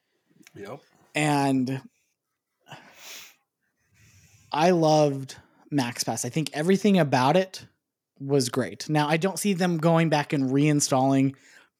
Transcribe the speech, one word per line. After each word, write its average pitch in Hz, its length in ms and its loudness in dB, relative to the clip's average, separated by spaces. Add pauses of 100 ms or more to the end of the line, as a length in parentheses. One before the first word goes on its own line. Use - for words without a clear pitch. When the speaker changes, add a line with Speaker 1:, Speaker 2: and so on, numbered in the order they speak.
(560)
Speaker 1:
Yep. 104 240 -16 (360)
Speaker 2:
And 139 680 0 (2750)
I 156 200 2
loved 151 640 2 (360)
Max 123 320 -2
Pass. 117 220 -6
I 127 40 -8
think 156 240 -4
everything 185 460 2
about 139 360 2
it 185 300 -4 (540)
was 139 300 0
great. 110 400 -6
Now, 151 180 0
I 156 100 0
don't 175 220 -4
see 202 140 0
them 175 240 -2
going 165 320 2
back 147 240 -2
and 135 180 0
reinstalling 135 840 2 (460)